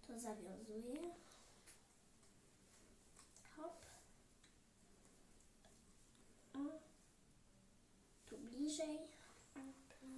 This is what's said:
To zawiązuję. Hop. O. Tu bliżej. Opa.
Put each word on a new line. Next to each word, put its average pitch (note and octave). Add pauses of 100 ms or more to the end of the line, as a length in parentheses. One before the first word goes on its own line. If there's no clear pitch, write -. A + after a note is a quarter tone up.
To A#3
zawiązuję. A3 (2500)
Hop. E4 (2750)
O. C4+ (1700)
Tu -
bliżej. D4+ (520)
Opa. C4+ (120)